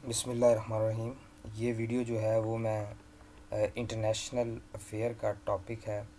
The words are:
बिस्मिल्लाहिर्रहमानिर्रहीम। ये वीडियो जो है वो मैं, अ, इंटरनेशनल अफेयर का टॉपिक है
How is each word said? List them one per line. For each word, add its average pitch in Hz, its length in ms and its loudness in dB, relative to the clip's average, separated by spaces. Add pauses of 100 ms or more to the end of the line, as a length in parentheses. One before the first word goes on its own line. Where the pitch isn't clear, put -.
बिस्मिल्लाहिर्रहमानिर्रहीम। 113 1080 2 (420)
ये 117 160 0
वीडियो 117 320 0
जो 113 160 0
है 110 200 4
वो 110 180 0
मैं, 107 380 -2 (580)
अ, - 240 2
इंटरनेशनल 113 840 -2 (140)
अफेयर 110 380 -2
का 110 180 0
टॉपिक 104 520 -4
है 104 240 -6 (120)